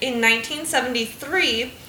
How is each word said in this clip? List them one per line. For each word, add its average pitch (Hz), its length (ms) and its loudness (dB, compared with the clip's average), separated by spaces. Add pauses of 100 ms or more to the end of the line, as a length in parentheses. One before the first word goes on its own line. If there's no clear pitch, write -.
in 254 180 0
nineteen 233 460 2
seventy-three, 254 1080 0 (160)